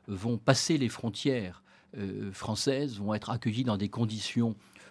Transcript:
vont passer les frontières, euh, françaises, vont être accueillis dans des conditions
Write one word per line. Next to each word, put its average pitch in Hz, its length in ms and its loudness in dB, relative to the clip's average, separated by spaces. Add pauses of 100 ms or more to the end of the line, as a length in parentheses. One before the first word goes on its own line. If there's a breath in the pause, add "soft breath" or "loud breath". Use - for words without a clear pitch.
vont 104 300 -2
passer 143 400 4
les 123 120 2
frontières, 113 720 -2 (340 soft breath)
euh, 101 340 -6
françaises, 131 680 0
vont 101 140 0
être 107 160 -4
accueillis 117 340 -2
dans 110 140 2
des 101 120 -2
conditions 113 640 0 (360 loud breath)